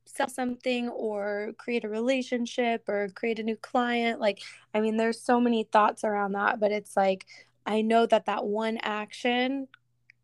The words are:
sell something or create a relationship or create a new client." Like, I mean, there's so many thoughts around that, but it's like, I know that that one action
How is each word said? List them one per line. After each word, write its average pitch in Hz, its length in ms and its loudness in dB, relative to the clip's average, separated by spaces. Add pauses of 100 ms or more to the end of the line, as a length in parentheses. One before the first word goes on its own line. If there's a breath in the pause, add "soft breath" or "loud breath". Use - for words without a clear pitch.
sell - 220 -4
something 247 640 -4
or 208 680 -4
create 240 260 -4
a 214 40 -6
relationship 240 1000 -2
or 202 220 -2
create 226 280 -4
a 220 60 -6
new 220 120 -2
client." 240 640 0
Like, 202 200 0 (340 loud breath)
I 214 60 2
mean, 220 160 2
there's 226 240 0
so 240 200 4
many 233 240 2
thoughts 214 400 4
around 202 280 0
that, 202 280 2
but 202 120 2
it's 208 240 -4
like, 196 300 2 (400 loud breath)
I 214 160 0
know 226 240 4
that 220 200 2
that 208 200 -2
one 220 320 -2
action 247 920 -2 (560)